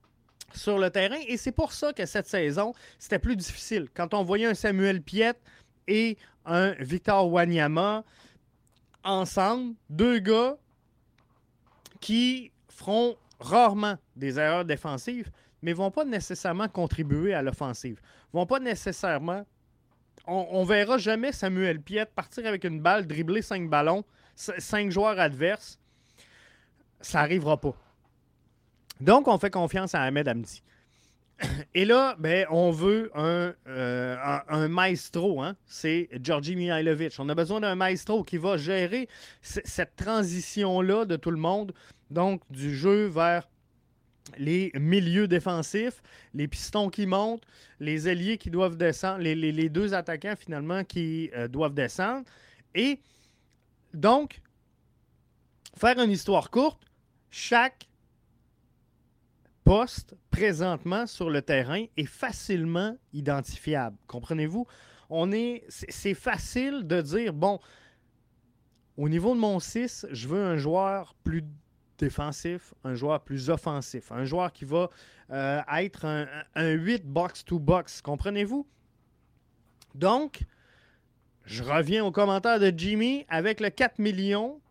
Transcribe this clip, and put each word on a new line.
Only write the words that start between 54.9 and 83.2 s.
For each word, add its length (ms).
faire 220
une 140
histoire 380
courte, 300
chaque 580
poste 500
présentement 800
sur 200
le 140
terrain 420
est 100
facilement 920
identifiable. 840
Comprenez-vous ? 600
On 220
est, 360
c'est, 220
c'est 240
facile 720
de 160
dire, 300
bon, 260
au 120
niveau 260
de 60
mon 180
six, 540
je 160
veux 140
un 140
joueur 580
plus 180
défensif, 840
un 140
joueur 240
plus 280
offensif, 600
un 140
joueur 280
qui 120
va, 260
euh, 300
être 280
un, 220
un 140
huit 360
box-to-box. 960
Comprenez-vous ? 640
Donc, 460
je 180
reviens 420
au 60
commentaire 480
de 180
Jimmy 520